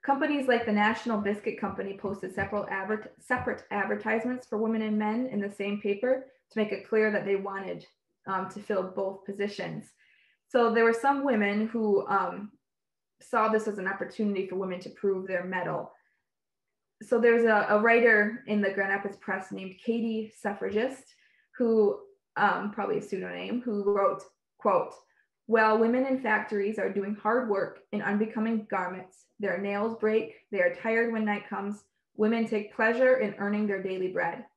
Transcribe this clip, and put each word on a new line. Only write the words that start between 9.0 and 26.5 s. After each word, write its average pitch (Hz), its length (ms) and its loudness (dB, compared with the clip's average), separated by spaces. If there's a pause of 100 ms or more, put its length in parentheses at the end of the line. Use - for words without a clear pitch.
positions. 196 680 -6 (540)
So 208 260 4
there 226 120 4
were 226 100 6
some 277 300 2
women 214 420 2
who, 214 400 2
um, 190 460 -2 (680)
saw 220 280 0
this 214 180 0
as 208 120 -4
an 190 100 -4
opportunity 196 580 -2
for 185 80 -10
women 185 240 -4
to - 120 -12
prove 190 360 -2
their 185 180 -2
mettle. 180 480 -4 (1120)
So 233 180 2
there's 233 240 6
a, 214 240 4
a 208 120 4
writer 233 680 4
in 208 160 2
the 202 80 2
Grand 196 200 -2
Rapids 196 260 -4
Press - 340 -8
named 190 240 -10 (100)
Katie 226 560 -2
Suffragist, 208 760 -4 (420)
who, 226 400 4 (380)
um, 202 340 2
probably 202 280 -2
a - 40 -4
pseudonym, 185 580 -6
who 214 220 -4
wrote, 196 400 2 (360)
quote, - 360 0 (520)
"While 220 320 4
women 240 280 4
in 262 140 0
factories 214 580 -2